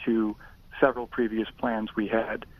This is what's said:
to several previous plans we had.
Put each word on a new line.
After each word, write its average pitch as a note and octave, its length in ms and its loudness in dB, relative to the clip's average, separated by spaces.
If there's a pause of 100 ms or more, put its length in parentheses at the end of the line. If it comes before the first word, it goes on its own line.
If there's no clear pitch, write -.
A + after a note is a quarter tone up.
to A2 320 2 (420)
several B2 280 2
previous A2 400 0 (100)
plans A2 380 0
we G#2+ 120 0
had. A2 380 -2 (140)